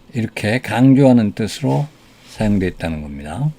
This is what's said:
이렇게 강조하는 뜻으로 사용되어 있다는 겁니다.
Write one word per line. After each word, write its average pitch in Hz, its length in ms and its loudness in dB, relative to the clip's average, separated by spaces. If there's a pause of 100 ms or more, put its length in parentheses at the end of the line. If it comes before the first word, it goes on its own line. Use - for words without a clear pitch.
(140)
이렇게 113 480 -4
강조하는 123 720 4
뜻으로 135 520 -4 (440)
사용되어 104 400 -2
있다는 80 320 -8
겁니다. 76 580 -8